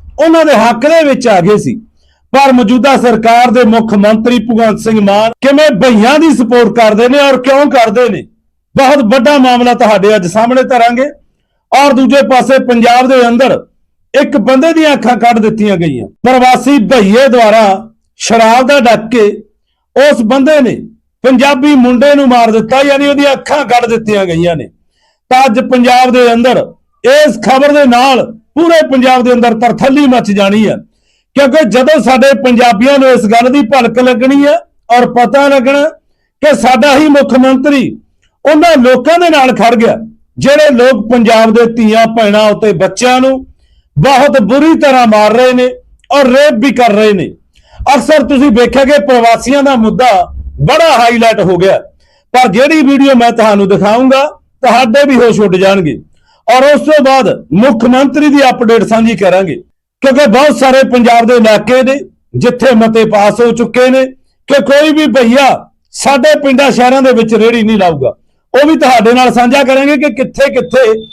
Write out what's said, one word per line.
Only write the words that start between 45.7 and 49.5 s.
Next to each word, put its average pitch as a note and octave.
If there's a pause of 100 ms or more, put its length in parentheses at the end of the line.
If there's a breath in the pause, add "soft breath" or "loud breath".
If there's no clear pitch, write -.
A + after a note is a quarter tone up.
ਔਰ B3+
ਰੇਪ C#4
ਵੀ A#3
ਕਰ A#3+
ਰਹੇ G#3+
ਨੇ। D#3+ (640 soft breath)
ਅਕਸਰ C#4+
ਤੁਸੀਂ C#4+
ਵੇਖਿਆ A#3+
ਕਿ C#4+
ਪ੍ਰਵਾਸੀਆਂ A#3+